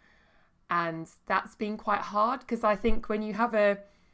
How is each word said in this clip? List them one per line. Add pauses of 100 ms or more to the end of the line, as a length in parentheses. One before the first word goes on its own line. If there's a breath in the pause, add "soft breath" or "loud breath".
(680 soft breath)
And (160)
that's
been
quite
hard,
'cause
I
think
when
you
have
a, (340 loud breath)